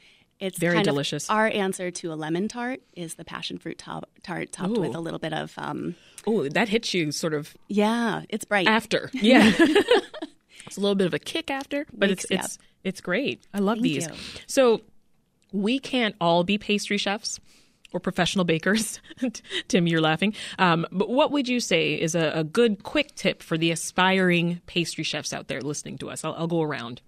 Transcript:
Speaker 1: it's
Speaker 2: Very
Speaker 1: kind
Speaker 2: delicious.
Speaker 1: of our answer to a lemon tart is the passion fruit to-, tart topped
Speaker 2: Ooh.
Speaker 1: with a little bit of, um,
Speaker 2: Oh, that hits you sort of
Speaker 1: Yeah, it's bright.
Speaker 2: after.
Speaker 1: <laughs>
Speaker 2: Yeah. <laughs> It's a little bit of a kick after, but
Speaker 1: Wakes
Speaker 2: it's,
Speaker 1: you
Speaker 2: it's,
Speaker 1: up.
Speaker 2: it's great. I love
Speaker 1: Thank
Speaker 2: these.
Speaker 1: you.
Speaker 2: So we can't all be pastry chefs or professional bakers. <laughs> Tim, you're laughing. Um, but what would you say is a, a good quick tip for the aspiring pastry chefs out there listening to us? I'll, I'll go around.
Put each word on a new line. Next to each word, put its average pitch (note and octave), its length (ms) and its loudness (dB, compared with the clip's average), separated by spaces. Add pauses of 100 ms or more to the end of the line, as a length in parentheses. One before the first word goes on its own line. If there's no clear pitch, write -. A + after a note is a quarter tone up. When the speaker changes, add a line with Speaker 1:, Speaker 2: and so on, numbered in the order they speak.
(380)
Speaker 1:
it's F#3+ 200 -6
Speaker 2:
Very E3+ 180 2
Speaker 1:
kind D#3 80 4
Speaker 2:
delicious. D3 440 -2
Speaker 1:
of A3 60 0
our A3 140 2
answer F#3+ 420 -2
to F3 220 -8
a - 20 -8
lemon D#3+ 320 -2
tart A#3+ 340 -8 (140)
is E3 220 -12
the E3+ 80 -16
passion - 340 -10
fruit - 200 -12
to-, D#3+ 240 -12 (200)
tart E3 300 -8
topped G3 260 -2
Speaker 2:
Ooh. - 20 2
Speaker 1:
with D#3+ 140 -2
a E3 60 -8
little E3 180 -8
bit D#3+ 140 -6
of, D#3 260 -6
um, D3+ 380 -8 (300)
Speaker 2:
Oh, G3 220 0
that F#3+ 200 0
hits A3 260 -2
you D#3+ 180 0
sort D#3 220 -4
of D3 200 -8 (140)
Speaker 1:
Yeah, G#3 600 0
it's G#3+ 160 -6
bright. F#3+ 240 2
Speaker 2:
after. A3 460 0
Speaker 1:
<laughs> - 0 -
Speaker 2:
Yeah. G#3+ 420 8
<laughs> - 60 6 (1040)
It's - 100 -14
a F#3+ 40 -8
little G3+ 140 2
bit G3 120 4
of D#3 80 0
a D3+ 40 -2
kick - 320 -6
after, C#4 420 -4
but G3+ 180 2
Speaker 1:
Wakes F#3 140 -2
Speaker 2:
it's, - 60 -12
Speaker 1:
you F#3+ 60 0
Speaker 2:
it's, - 200 -8
Speaker 1:
up. - 40 -20 (240)
Speaker 2:
it's F#3 160 -6
great. F#3 400 -4 (120)
I G3 60 -4
love G3+ 200 2
Speaker 1:
Thank A3 60 -2
Speaker 2:
these. E3+ 220 0
Speaker 1:
you. - 60 -12 (340)
Speaker 2:
So A#3+ 360 4 (680)
we G#3 280 0
can't A#3 400 -2
all E3+ 240 4
be G3+ 140 0
pastry G#3 400 -2
chefs - 420 -4 (520)
or F3+ 60 -6
professional F3+ 460 0
bakers. F3+ 560 0 (200)
<laughs> - 480 -6
Tim, F3 200 4
you're E3 140 4
laughing. D#3+ 320 2 (240)
Um, E3+ 340 4
but F#3+ 160 0
what C4 240 2
would C#4 160 0
you B3 120 0
say D#3+ 340 0
is D#3+ 200 -2
a, D#3+ 200 2
a D#3+ 100 0
good G#3+ 400 2
quick - 320 -2
tip - 260 -2
for - 160 -4
the E3 140 2
aspiring F3 920 2
pastry - 360 -4
chefs D3+ 300 -6
out - 160 -8
there C#3+ 140 -6
listening C#3+ 360 -8
to D3 120 -10
us? - 140 -10
I'll, D#3+ 100 -6
I'll E3 120 -4
go E3 160 0
around. B2 460 -6